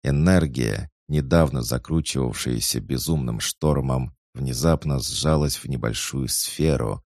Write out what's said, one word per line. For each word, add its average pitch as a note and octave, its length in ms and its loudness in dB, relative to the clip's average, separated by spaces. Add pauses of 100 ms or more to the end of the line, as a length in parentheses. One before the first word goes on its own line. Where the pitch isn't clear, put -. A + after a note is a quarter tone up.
Энергия, C#2 880 2 (200)
недавно D2 520 4
закручивавшаяся B1 1160 -2
безумным B1 640 -2
штормом, C2 760 0 (180)
внезапно C2+ 680 0
сжалась D2+ 580 0
в - 100 -12
небольшую B1 640 -4
сферу A#1 760 -2 (100)